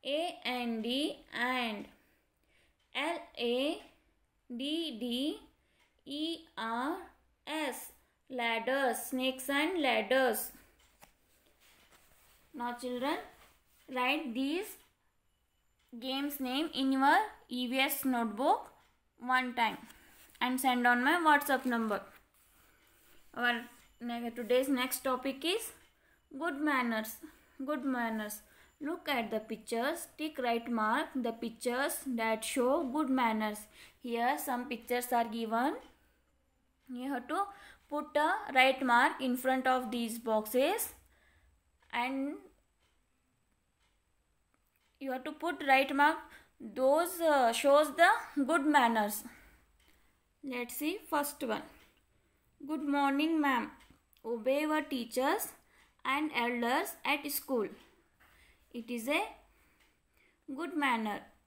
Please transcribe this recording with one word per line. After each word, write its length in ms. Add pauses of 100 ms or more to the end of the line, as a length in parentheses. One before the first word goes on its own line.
A 400
N 380
D, 340 (160)
and. 540 (1080)
L 240 (200)
A 440 (720)
D 440
D 380 (680)
E 320 (180)
R 420 (480)
S, 460 (380)
ladders, 680
snakes 500
and 340
ladders. 680 (2000)
Now 200
children, 420 (760)
write 400
these 340 (1300)
games 400
name 340
in 200
your 240 (320)
E 180
V 140
S 240
notebook 680 (480)
one 360
time 240 (600)
and 200
send 260
on 160
my 120
WhatsApp 500
number. 360 (1300)
Our 280 (380)
ne-, 300
today's 380
next 340
topic 420
is 280 (680)
good 220
manners. 560 (500)
Good 180
manners. 580 (380)
Look 280
at 220
the 100
pictures. 680 (100)
Tick 200
right 320
mark 440
the 180
pictures 680 (180)
that 280
show 400
good 240
manners. 520 (420)
Here 340
some 300
pictures 460
are 120
given. 520 (1160)
You 200
have 160
to 160 (440)
put 280
a 360
right 320
mark 380
in 140
front 300
of 240
these 280
boxes 720 (1040)
and 420 (2750)
you 120
have 120
to 80
put 340
right 280
mark. 240 (420)
Those, 600
uh, 320
shows 440
the 120 (360)
good 220
manners. 560 (1200)
Let's 340
see 220 (100)
first 340
one. 200 (1040)
Good 160
morning, 580
ma'am. 300 (540)
Obey 380
your 200
teachers 640 (560)
and 300
elders 680
at 260
school. 380 (1040)
It 180
is 180
a 140 (1300)
good 220
manner. 440 (260)